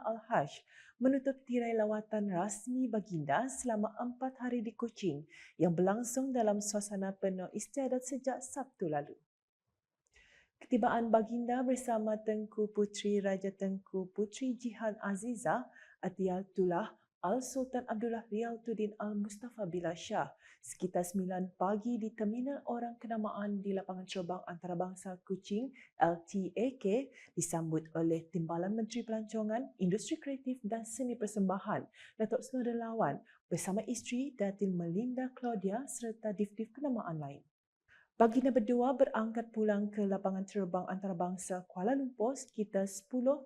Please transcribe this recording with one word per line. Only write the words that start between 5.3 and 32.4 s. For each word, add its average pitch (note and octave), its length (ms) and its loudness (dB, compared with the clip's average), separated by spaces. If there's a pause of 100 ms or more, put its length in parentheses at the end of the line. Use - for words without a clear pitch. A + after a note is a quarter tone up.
yang E3+ 160 6
berlangsung A#3 560 2
dalam G#3 320 4
suasana G3+ 560 -2
penuh F#3 320 -2
istiadat B3+ 560 -2
sejak B3+ 320 -2
Sabtu - 480 -6
lalu. D3+ 320 -2 (1400)
Ketibaan A#3 560 2
Baginda A#3+ 560 2
bersama A3+ 480 0
Tengku G#3+ 560 -2
Puteri G#3 480 2
Raja F#3+ 320 0
Tengku F#3+ 640 -4
Puteri A3 400 -2
Jihan A3 480 -4
Azizah, G#3+ 640 -2 (320)
Atiyatullah F#3 960 0 (320)
Al-Sultan B3+ 640 0
Abdullah A3+ 400 -2
Rialtuddin A3 720 -2
Al-Mustafa G#3 640 -4
Billah E3+ 320 -2
Shah F3+ 320 0 (300)
sekitar F3+ 400 -2
sembilan F#3 560 -2
pagi G#3+ 400 2
di G#3+ 160 -2
Terminal B3 560 -2
Orang A#3+ 320 -4
Kenamaan G#3 640 -2
di G3 80 0
Lapangan F#3 320 -4
Terbang F3+ 400 -4
Antarabangsa F3+ 800 -6
Kuching, G#3 480 -4 (240)
L E3+ 240 4
T F#3+ 320 -4
A B3+ 240 0
K, A#3 320 0 (240)
disambut D#3+ 640 -2
oleh E3 320 2
Timbalan E3+ 480 0
Menteri A3+ 240 -2
Pelancongan, A3 800 -4
Industri G#3 400 2
Kreatif C4 400 -4
dan A3 240 -2
Seni B3 320 -4
Persembahan, G3 640 0 (320)
Datuk - 320 0